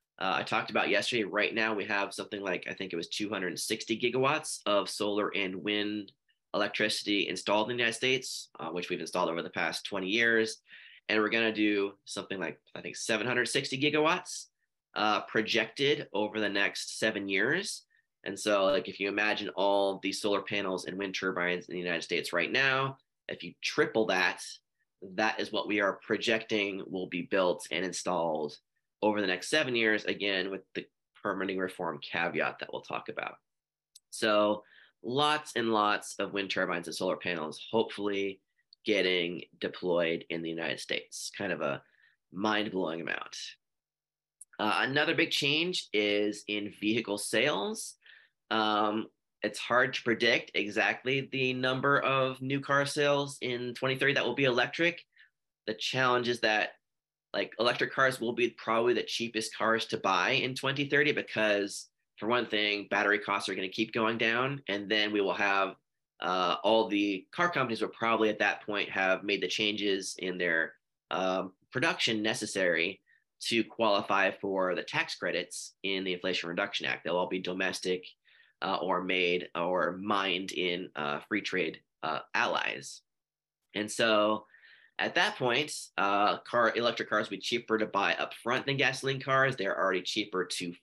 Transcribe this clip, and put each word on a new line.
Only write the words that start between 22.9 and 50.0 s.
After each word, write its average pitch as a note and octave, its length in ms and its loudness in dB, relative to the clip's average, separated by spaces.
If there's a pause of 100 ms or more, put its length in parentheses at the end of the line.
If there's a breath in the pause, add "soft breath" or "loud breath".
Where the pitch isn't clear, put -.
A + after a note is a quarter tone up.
if - 160 -10
you F2 180 -12
triple - 460 2
that, F#2 340 2 (720)
that G#2+ 260 0
is G#2+ 120 -4
what G2+ 160 -2
we G#2 120 2
are G2 220 2
projecting G#2 840 0
will F#2 180 -6
be F2 160 -4
built F#2 480 2
and F2 160 -2
installed E2 720 -2 (460)
over G#2 180 2
the G2+ 60 0
next F2+ 240 -2
seven D3 240 2
years, A2 300 2
again, F#2+ 440 0
with F#2+ 120 -6 (120)
the - 140 -8 (340)
permitting F#2+ 380 -2
reform F2 400 -4
caveat D#2 580 -2
that - 160 -10
we'll - 80 -6
talk - 280 -8
about. - 260 -8 (760)
So G#2 540 2 (400 loud breath)
lots D3 520 0
and A#2 160 2
lots G#2 460 2
of G2 160 -4
wind G2 160 -2
turbines F2+ 380 -2
and E2 80 -8
solar F#2 220 0
panels, D#2+ 520 -6
hopefully G2+ 720 -2 (480)
getting F2+ 560 2 (180)
deployed E2+ 720 0
in E2 100 -4
the E2 80 -6
United E2 300 -4
States, - 580 -8
kind G2 140 -2
of D#2 100 -4
a C#2+ 220 -2 (500 soft breath)
mind-blowing F#2+ 680 -2
amount. - 360 -6 (1200)
Uh, G2 200 2
another D3 340 2
big D3+ 160 2
change D#3 640 0
is G#2 540 2
in G#2 340 -4
vehicle G#2+ 380 0
sales. F3 800 -2 (540 loud breath)
Um, G#2+ 560 2 (340)
it's G#2 160 -4
hard B2+ 380 2
to - 80 -6